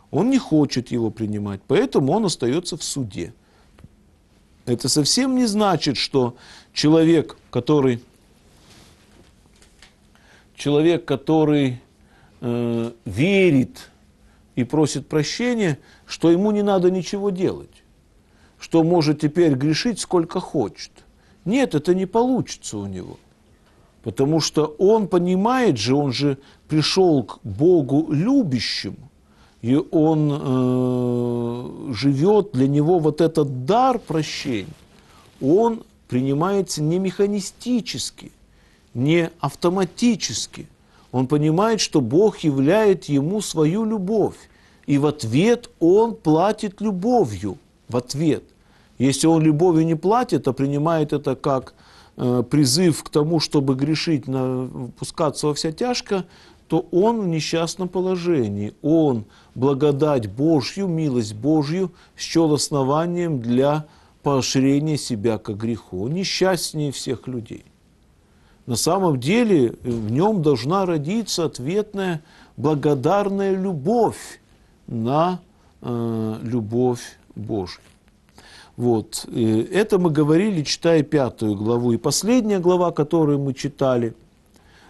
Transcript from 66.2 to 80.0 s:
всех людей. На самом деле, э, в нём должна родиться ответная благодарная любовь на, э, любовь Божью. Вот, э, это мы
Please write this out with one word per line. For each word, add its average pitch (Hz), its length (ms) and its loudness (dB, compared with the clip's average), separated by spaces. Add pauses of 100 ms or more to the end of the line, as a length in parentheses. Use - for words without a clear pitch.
всех - 360 -8
людей. 123 360 -10 (1040)
На 123 100 -4
самом 165 440 2
деле, 175 480 4
э, - 220 -6
в 113 220 -4
нём 185 300 2
должна 151 440 0
родиться 175 600 -2
ответная 185 760 -4 (360)
благодарная 160 1000 0
любовь 185 840 -2 (440)
на, 147 540 0 (420)
э, 117 640 -4
любовь 120 760 -2 (180)
Божью. 104 460 -8 (960)
Вот, 120 500 -2
э, 110 460 0
это 208 240 2
мы 180 140 2